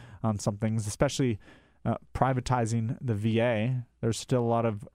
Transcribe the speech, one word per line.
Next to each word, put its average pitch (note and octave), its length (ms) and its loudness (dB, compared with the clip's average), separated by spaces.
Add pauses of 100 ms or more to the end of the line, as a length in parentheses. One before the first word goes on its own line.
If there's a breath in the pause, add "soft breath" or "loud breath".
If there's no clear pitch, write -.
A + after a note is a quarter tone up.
(220 loud breath)
on A2 160 0
some G#2+ 200 -2
things, A2 280 0
especially, B2+ 540 0 (440 loud breath)
uh, A2+ 120 0 (180)
privatizing A#2+ 840 0
the A#2+ 140 -2
V A2 260 2
A. A#2+ 420 0 (180)
There's A#2 180 0
still B2+ 240 0
a A#2 40 0
lot A#2 180 2
of G#2+ 300 -2